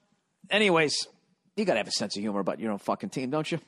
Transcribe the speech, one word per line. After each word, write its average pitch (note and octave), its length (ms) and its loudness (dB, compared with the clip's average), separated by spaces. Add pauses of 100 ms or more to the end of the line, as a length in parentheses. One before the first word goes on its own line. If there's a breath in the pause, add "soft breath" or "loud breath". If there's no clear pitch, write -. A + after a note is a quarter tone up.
(480)
anyways, F3+ 580 4 (480)
you G#3 120 0
gotta A2+ 140 4
have F#2+ 80 -4
a - 40 -6
sense G#2+ 240 -4
of G2+ 60 -4
humor G2+ 180 0
about F2 200 -2
your A2 120 -2
own G2 60 -4
fucking G2+ 320 -4
team, C3 180 -6
don't D3+ 240 -2
you? E3 160 -2